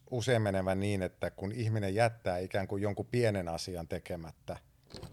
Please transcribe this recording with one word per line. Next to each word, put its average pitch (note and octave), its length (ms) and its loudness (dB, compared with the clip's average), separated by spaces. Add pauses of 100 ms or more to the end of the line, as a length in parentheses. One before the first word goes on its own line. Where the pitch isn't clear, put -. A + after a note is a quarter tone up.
(120)
usein A#2+ 300 4
menevän F#2+ 380 2
niin, G2+ 220 2
että F2 300 -2
kun G2 200 -6
ihminen A2 440 0
jättää A2 420 2
ikään F#2+ 300 -2
kuin G2+ 160 -2
jonkun G2+ 220 -2
pienen G#2 420 2
asian E2+ 400 -4
tekemättä, E2+ 680 -8 (560)